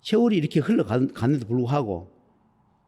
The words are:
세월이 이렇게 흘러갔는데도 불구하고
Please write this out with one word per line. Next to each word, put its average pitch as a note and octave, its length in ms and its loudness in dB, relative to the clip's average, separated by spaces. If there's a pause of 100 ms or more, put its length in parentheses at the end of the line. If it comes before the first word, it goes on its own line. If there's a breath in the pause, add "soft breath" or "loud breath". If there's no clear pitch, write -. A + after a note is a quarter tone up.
세월이 A3 340 2
이렇게 D#3 240 0
흘러갔는데도 B2+ 880 0
불구하고 A#2+ 640 -2 (760)